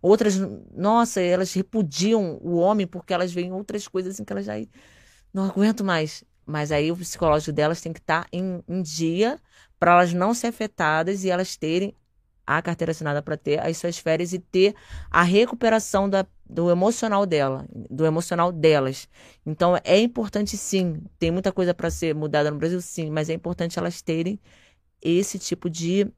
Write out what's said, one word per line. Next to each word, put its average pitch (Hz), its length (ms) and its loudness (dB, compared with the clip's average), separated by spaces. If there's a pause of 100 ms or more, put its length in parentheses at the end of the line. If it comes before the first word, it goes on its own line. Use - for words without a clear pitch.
outras, 202 340 4 (400)
nossa, 220 460 2
elas 180 320 0
repudiam 190 880 0
o 175 160 -2
homem 190 300 2
porque 180 260 -8
elas 175 200 -2
veem 175 180 -4
outras 196 360 -8
coisas 185 320 -6
em 214 40 -10
que 202 100 -12
elas 202 120 -6
já 208 80 -8 (800)
não 196 120 -2
aguento 208 380 2
mais. 160 400 -2 (220)
Mas 151 260 -4
aí 151 200 2
o 170 60 -2
psicológico 156 540 0
delas 151 300 0
tem 165 100 -10
que 156 100 -14
tá 165 300 -2
em, 180 360 -6
em 180 140 -4
dia 165 580 -2 (400)
pra 170 140 6
elas 175 200 6
não 185 200 2
se 240 140 -4
afetadas 185 760 -2
e 190 60 0
elas 180 280 -2
terem 180 360 -2 (540)
a 151 140 2
carteira 165 300 -4
assinada 147 320 -4
pra 156 120 -6
ter 147 240 -2
as 165 160 -2
suas 175 220 -6
férias 170 340 -2
e 185 60 -6
ter 185 380 2 (340)
a 170 140 4
recuperação 220 840 2
da, 190 160 2 (240)
do 170 220 0
emocional 202 560 2
dela, 139 400 0 (240)
do 151 160 0
emocional 170 460 0
delas. 151 580 2 (340)
Então, 170 400 2
é 185 160 6
importante, 214 560 -2
sim. 180 460 -2 (160)
Tem 165 140 0
muita 185 200 0
coisa 180 220 0
pra 170 160 -4
ser 160 240 -2
mudada 151 380 0
no 147 80 -6
Brasil, 170 200 -2
sim, 165 300 -8
mas 156 220 -2
é - 20 -2
importante 170 460 -6
elas 170 240 -4
terem 170 360 -4 (600)
esse 185 380 0
tipo - 320 -6
de 170 360 0 (100)